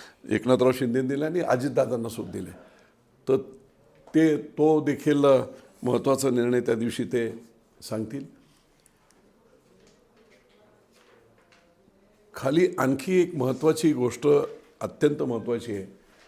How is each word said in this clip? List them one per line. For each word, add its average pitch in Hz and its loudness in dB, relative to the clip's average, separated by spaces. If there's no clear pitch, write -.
एकनाथराव 127 4
शिंदेंना 127 -2
दिलं 139 -2
आहे 160 -4
आणि 175 -2
अजितदादांना 123 -2
सुद्धा - -10
दिलं 92 -10
आहे. - -20
तर 135 4
ते, 156 4
तो 151 2
देखील, 143 0
अ, 131 6
महत्त्वाचा 131 0
निर्णय 123 0
त्या 120 0
दिवशी 117 -4
ते 113 -4
सांगतील. 113 -10
खाली 156 2
आणखी 139 0
एक 175 -2
महत्त्वाची 151 0
गोष्ट 123 -2
अत्यंत 147 -2
महत्त्वाची 117 -4
आहे 95 -8